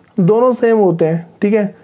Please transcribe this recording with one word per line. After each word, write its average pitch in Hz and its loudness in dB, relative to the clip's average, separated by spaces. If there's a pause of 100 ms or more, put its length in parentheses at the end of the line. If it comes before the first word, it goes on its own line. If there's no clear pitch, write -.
(200)
दोनों 220 2
same 226 0
होते 175 0
हैं, 165 -4 (140)
ठीक 208 0
है, 202 -2